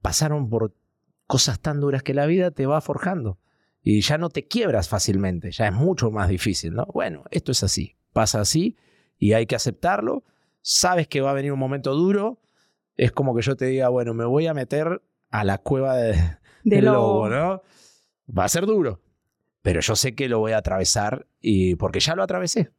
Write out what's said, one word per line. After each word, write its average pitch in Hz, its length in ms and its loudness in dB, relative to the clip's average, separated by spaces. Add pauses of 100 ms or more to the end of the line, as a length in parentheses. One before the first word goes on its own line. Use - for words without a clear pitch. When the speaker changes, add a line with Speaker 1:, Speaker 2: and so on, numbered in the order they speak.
Speaker 1:
pasaron 147 480 -2
por 110 260 -2 (520)
cosas 131 340 0
tan 147 200 -4
duras 139 220 -2
que 135 120 -4
la 143 120 2
vida 180 240 2
te 139 160 -4
va 147 140 0
forjando. 143 580 -4 (440)
Y 104 180 4
ya 147 160 0
no 165 140 -2
te - 180 -8
quiebras 156 400 0
fácilmente, 95 640 -2
ya 110 160 -2
es 92 60 -2
mucho 120 360 2
más 104 200 0
difícil, 92 440 -2
¿no? 113 120 -4
Bueno, - 440 -6
esto 151 220 -4
es - 100 0
así, - 340 -4 (180)
pasa 110 260 0
así 180 360 0 (420)
y 104 160 4
hay 117 120 2
que - 100 -4
aceptarlo. 190 680 -2 (380)
Sabes 180 440 2
que 143 140 -2
va 135 100 0
a 139 40 0
venir 139 180 -2
un 135 60 -4
momento 135 360 -2
duro, 202 460 0 (560)
es 120 160 2
como 135 220 0
que 117 80 0
yo 131 140 -2
te 127 100 -2
diga, 131 240 2
"Bueno, 120 240 0
me 117 100 -2
voy 139 220 2
a 160 80 -2
meter 151 480 -4 (280)
a 107 140 -2
la 98 140 0
cueva 135 380 0
de, 117 160 2
Speaker 2:
Del 82 260 2 (260)
Speaker 1:
del 208 220 6
lobo", 214 100 6
Speaker 2:
lobo. - 320 2
Speaker 1:
¿no? 170 340 -2 (720)
Va 92 80 2
a 98 40 0
ser 170 160 0
duro, 185 380 0 (580)
pero 85 200 2
yo 107 160 0
sé 123 180 -2
que 131 160 -4
lo 117 80 2
voy 110 140 0
a 110 60 2
atravesar 104 680 -2 (140)
y, 92 340 2
porque 98 260 -2
ya 156 140 0
lo 190 80 -2
atravesé. 185 560 -2